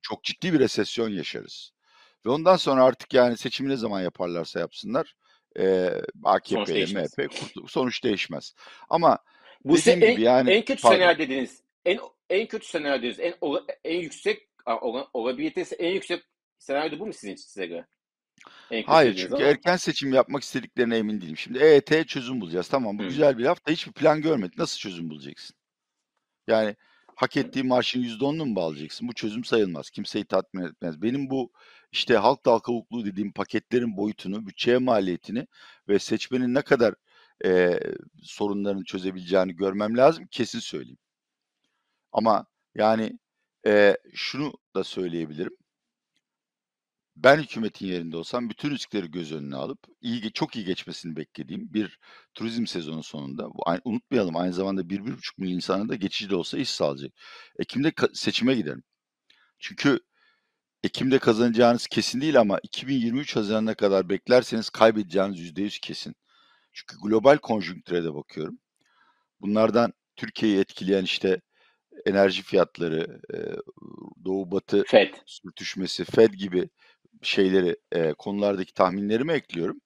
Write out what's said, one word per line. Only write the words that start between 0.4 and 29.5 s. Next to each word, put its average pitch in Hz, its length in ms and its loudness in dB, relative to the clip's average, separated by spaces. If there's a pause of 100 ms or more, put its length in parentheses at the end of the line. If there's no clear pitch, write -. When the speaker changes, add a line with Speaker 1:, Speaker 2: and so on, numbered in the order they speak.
Speaker 1:
bir 151 60 4
resesyon 113 500 0
yaşarız. - 600 -10 (540)
Ve 110 40 -2
ondan 160 260 6
sonra 135 280 4
artık - 300 2
yani 123 240 6
seçimi 135 320 -6
ne 139 60 -2
zaman 107 260 -4
yaparlarsa 87 580 -4
yapsınlar, 107 560 -6 (440)
e, 92 300 2 (340)
A 95 160 4
K - 100 -12
P - 60 -2
Speaker 2:
Sonuç 104 140 -2
Speaker 1:
ile 101 60 -2
Speaker 2:
değişmez. 92 420 -4
Speaker 1:
M 139 60 -4
H - 40 -4
P - 120 -12
kurtul-, - 280 -14
sonuç 127 360 -4
değişmez. 92 500 -4 (360)
Ama 160 280 4 (460)
Speaker 2:
Bu 156 140 4
size 214 140 6
Speaker 1:
dediğim 196 200 6
Speaker 2:
en, - 40 2
Speaker 1:
gibi 113 100 2
yani, 127 260 6
Speaker 2:
en 220 140 2
kötü - 160 -4
Speaker 1:
pardon. - 160 8
Speaker 2:
senaryo 175 200 6
dediğiniz, 135 440 -4 (240)
en, 190 140 2 (300)
en 202 180 0
kötü - 200 -10
senaryo 143 300 -2
dediğiniz, 117 220 -6
en 170 220 -4
ola-, 151 240 -4 (180)
en 165 160 -4
yüksek, 190 500 -8 (160)
a, 113 140 -4
ola-, 127 340 -6
olabilitesi 131 640 -6
en 175 160 -4
yüksek 180 320 -6 (360)
senaryo 147 400 -4
bu 202 60 -10
mu 196 80 -10
sizin 101 200 -12
için, - 100 -18
size 95 220 -10
göre? 85 220 -12 (840)
En 113 100 -4
kötü - 100 -2
Speaker 1:
Hayır, 147 200 8
Speaker 2:
dediğiniz 92 200 -6
Speaker 1:
çünkü 139 120 0
Speaker 2:
ama. 143 80 6
Speaker 1:
erken 175 240 2
seçim 143 380 -2
yapmak 135 300 2
istediklerine 117 540 -2
emin 107 240 -2
değilim. 78 160 -12
Şimdi 123 220 -8
E 147 60 6
Y 147 160 10
T'ye 156 220 2
çözüm 127 380 -6
bulacağız. 87 260 -4
Tamam, 107 320 -2
bu 98 40 -6
Speaker 2:
Hı. 92 40 -6
Speaker 1:
güzel 139 300 2
bir 113 60 -4
laf 165 240 0
da 147 40 0
hiçbir - 200 -4
plan 151 300 2
görmedi. 139 360 -2
Nasıl - 220 -4
çözüm 85 300 -10
bulacaksın? 71 460 -16 (920)
Yani 110 280 2 (400)
hak - 220 0
ettiği 131 260 -2
maaşın 127 360 0
yüzde 120 260 -4
onunu 151 200 -4
mu 113 100 -2
bağlayacaksın? 80 520 -6
Bu 120 60 -8
çözüm 113 300 -6
sayılmaz. 92 460 0